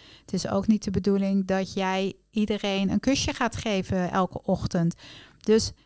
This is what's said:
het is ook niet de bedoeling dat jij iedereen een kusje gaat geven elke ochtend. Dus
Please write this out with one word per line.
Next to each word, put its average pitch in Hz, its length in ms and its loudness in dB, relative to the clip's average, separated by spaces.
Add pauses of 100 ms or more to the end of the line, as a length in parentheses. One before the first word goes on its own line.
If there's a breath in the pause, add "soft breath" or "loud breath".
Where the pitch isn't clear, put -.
(220 loud breath)
het - 120 -12
is 185 140 -4
ook 196 200 -2
niet 214 160 2
de 208 80 -4
bedoeling 196 540 0
dat 190 280 -2
jij 190 400 -2 (180)
iedereen 202 600 0
een 208 80 2
kusje 269 340 0
gaat 240 220 -2
geven 190 560 0
elke 185 320 0
ochtend. 180 520 0 (440 loud breath)
Dus 220 320 4 (140 soft breath)